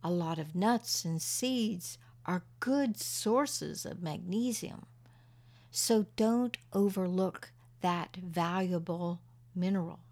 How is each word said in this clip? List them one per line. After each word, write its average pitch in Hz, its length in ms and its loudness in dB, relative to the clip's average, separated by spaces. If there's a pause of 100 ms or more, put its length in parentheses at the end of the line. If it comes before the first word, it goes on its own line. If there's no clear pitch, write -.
A 170 80 0
lot 165 260 0
of 156 160 -6
nuts 220 500 2
and 160 180 -2
seeds 233 760 -2 (280)
are 180 180 -2 (160)
good 262 400 2
sources 226 840 -2
of - 180 -8
magnesium. 180 840 -4 (840)
So 220 340 4 (100)
don't 233 420 2 (160)
overlook 190 800 2 (280)
that 175 360 -2
valuable 175 1040 -2 (340)
mineral. 180 440 0 (120)